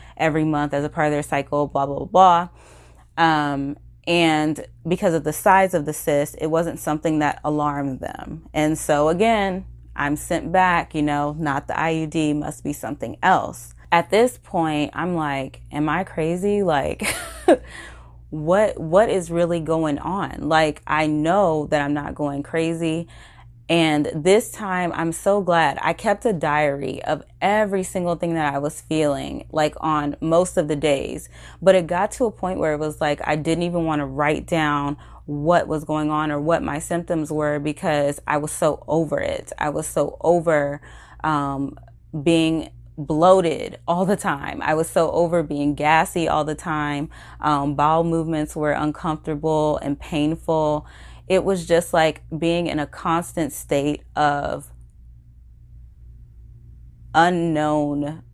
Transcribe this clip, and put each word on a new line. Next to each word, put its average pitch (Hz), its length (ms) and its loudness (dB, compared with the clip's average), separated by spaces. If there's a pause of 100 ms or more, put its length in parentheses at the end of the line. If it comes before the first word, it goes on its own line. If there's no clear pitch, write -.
(160)
every 156 280 2
month 147 300 0
as 143 100 0
a 151 40 -4
part 151 180 0
of 151 60 2
their 147 100 0
cycle, 143 440 -2
blah, 139 200 -2
blah, 139 180 -6
blah. 180 440 6 (680)
Um, 147 600 2 (300)
and 156 600 2 (200)
because 180 280 2
of 151 100 -2
the 156 80 -2
size 190 420 4
of 151 120 0
the 156 60 -4
cyst, 147 480 0
it 160 80 -2
wasn't 165 300 -2
something 156 420 -2
that 147 240 0
alarmed 143 560 -2
them. - 520 -12
And 156 260 0
so 147 300 2
again, 190 580 0 (300)
I'm 143 200 -2
sent 165 360 -4
back, 180 420 2
you 156 80 0
know, 147 360 -2
not 147 300 -2
the - 100 -4
I 165 120 0
U 160 160 -2
D, 156 260 -2
must 151 320 -6
be 147 80 -4
something 120 500 -8
else. - 520 0 (180)
At 170 180 2
this 233 320 2
point, 156 500 -2
I'm 175 220 -4
like, 143 560 -6
"Am 151 180 -2
I 160 140 0
crazy? 190 600 -2
Like, 160 420 0 (400)
<laughs> 294 160 8 (680)
what, 170 500 2
what 175 280 4
is 170 220 0
really 170 300 0
going 156 400 0
on?" 180 480 -4
Like, 156 360 2
I 156 220 0
know 156 600 2
that 151 140 0
I'm 143 140 0
not 147 220 -4
going 143 260 -4
crazy. 165 640 -2 (600)
And 156 440 2
this 170 380 2
time, 180 440 -4
I'm 165 180 -2
so 202 280 0
glad. 165 400 2
I 165 120 0
kept 208 340 -2
a 226 60 4
diary 147 720 -2
of 147 180 -2 (180)
every 196 440 0
single 175 320 -2
thing 170 180 -2
that 151 180 0
I 139 60 -4
was 147 220 -4
feeling, 143 720 -2
like, 151 280 0
on 147 400 -2
most 165 360 2
of 165 100 2
the 151 100 -2
days. 143 520 -2 (340)
But 190 140 6
it 175 100 2
got 180 260 -2
to - 120 -2
a 220 80 0
point 185 260 -6
where 156 160 0
it 147 60 -4
was 156 200 -4
like, 147 240 0
I 151 120 0
didn't 160 260 0
even 175 220 0
want 156 160 0
to 143 60 -4
write 147 400 -2
down 147 520 0 (260)
what 147 420 2
was 156 180 -4
going 151 260 -2
on 151 200 0
or 147 80 -2
what 156 240 0
my 143 160 -4
symptoms 165 540 -4
were 151 260 0
because 147 680 -2
I 147 100 2
was 151 160 -4
so - 340 -2
over 151 320 0
it. - 380 -6
I 151 140 -4
was 156 160 -6
so - 340 -4
over, 156 640 2 (400)
um, 139 560 -2 (440)
being 160 460 2 (300)
bloated 165 800 2 (100)
all 175 160 2
the 190 120 2
time. 151 460 -6
I 156 120 2
was 160 160 0
so 165 200 2
over 170 320 2
being 147 320 -2
gassy 156 540 2
all 151 160 2
the 151 100 -4
time. 147 540 -4 (320)
Um, 147 340 0
bowel 156 300 2
movements 160 500 -2
were 151 180 0
uncomfortable 151 1080 -2
and 143 200 -4
painful. 151 880 -2 (400)
It 185 160 4
was 180 240 -2
just 175 280 2
like 160 280 2 (160)
being 170 280 0
in 156 120 -4
a 147 80 -4
constant 165 640 -2
state 147 500 -2 (120)
of 143 560 -2 (2500)
unknown 151 1080 2 (120)